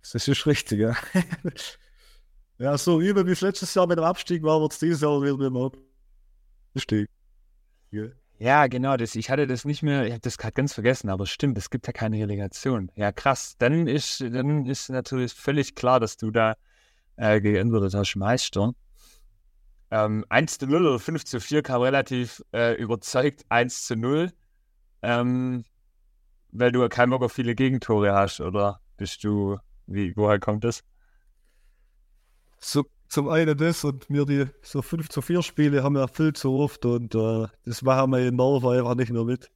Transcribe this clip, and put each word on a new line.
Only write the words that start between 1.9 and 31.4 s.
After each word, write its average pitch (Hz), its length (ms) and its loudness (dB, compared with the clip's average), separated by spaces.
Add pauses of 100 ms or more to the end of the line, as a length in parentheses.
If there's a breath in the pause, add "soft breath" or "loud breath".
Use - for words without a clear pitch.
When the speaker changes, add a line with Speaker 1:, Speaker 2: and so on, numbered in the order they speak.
Speaker 1:
Ja, 139 200 0
so 165 220 2
übel 190 260 2
wie 185 60 0
es 175 80 0
letztes 190 340 -2
Jahr 180 140 4
mit 170 100 2
dem 160 60 0
Abstieg 170 400 -2
war, 156 160 4
wird's 156 200 -2
dieses 160 200 0
Jahr 147 220 2
wieder 139 160 0
mit 135 100 -2
dem 127 240 -2 (1040)
Aufstieg. 107 340 -2 (840)
Ja. 107 160 -8 (320)
Speaker 2:
Ja, 135 280 6
genau, 127 300 0
das, 113 180 -4
ich 110 140 -6
hatte 135 180 0
das 123 160 -4
nicht 147 200 -4
mehr, 143 220 0
ich 117 80 -4
hab 117 80 -10
das - 160 -6
grad - 180 -8
ganz 139 180 0
vergessen, 113 360 0
aber 95 180 -2
stimmt, 135 300 -2
es - 120 -8
gibt - 180 -6
ja 120 60 -8
keine 110 240 -2
Relegation. 101 760 -4
Ja, 104 180 -2
krass, - 460 -2
dann 151 280 2
ist, - 320 -2
dann 131 460 -2
ist 135 240 -6
natürlich 127 440 -4
völlig 139 420 -2
klar, 123 260 4
dass 110 160 -4
du 110 140 -6
da, 110 240 2 (600)
äh, 107 240 4
geantwortet 104 540 2
hast, 101 240 -2
Meister. 107 560 0 (1160 soft breath)
Ähm, 107 380 0
eins 143 280 0
zu 139 80 -6
null 160 220 4
oder 127 120 2
fünf 156 240 -6
zu - 160 -8
vier 147 220 0
kam 127 220 -2
relativ, 127 680 -2
äh, 117 220 2
überzeugt 120 760 -2
eins 120 360 0
zu 120 100 -4
null. 147 360 0 (720)
Ähm, 123 600 0 (880)
weil 120 200 2
du 123 180 4
keinen 123 220 4
Bock 127 120 2
auf 117 100 -2
viele 120 220 -2
Gegentore 113 580 2
hast, 98 280 2
oder 101 400 -2 (160)
bist - 260 -10
du, 101 340 -2 (280)
wie, 95 320 -4
woher 104 220 4
kommt 107 240 -4
das? 117 200 -4 (1800)